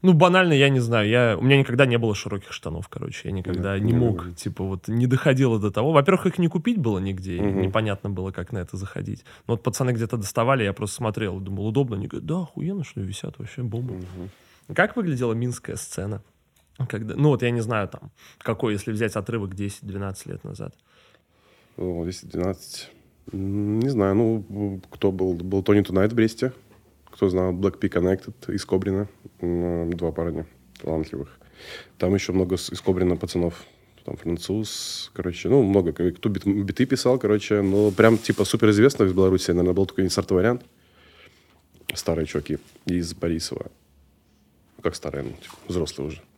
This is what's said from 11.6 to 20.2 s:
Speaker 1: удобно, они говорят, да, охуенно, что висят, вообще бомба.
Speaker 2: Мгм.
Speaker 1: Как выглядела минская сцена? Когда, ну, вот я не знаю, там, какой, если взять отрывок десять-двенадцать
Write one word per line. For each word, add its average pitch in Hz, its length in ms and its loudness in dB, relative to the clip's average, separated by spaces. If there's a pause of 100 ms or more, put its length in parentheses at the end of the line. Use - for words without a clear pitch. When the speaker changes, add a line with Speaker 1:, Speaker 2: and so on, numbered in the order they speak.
Speaker 1:
удобно, 113 280 0
они 101 120 -6
говорят, - 200 -10
да, 170 140 -4
охуенно, 175 420 -6
что - 180 -10
висят, 98 380 -10
вообще 113 240 -12
бомба. 117 320 -6
Speaker 2:
Мгм. 92 800 -14
Speaker 1:
Как 208 200 2
выглядела 127 380 -2
минская 123 440 -6
сцена? 101 440 -8 (680)
Когда, 110 260 -6
ну, 147 140 4
вот 127 120 2
я 120 100 0
не 120 100 -2
знаю, 107 260 -2
там, - 240 -16 (280)
какой, 110 340 -2
если 104 180 -6
взять 110 240 -2
отрывок 101 400 -6
десять-двенадцать 98 720 -8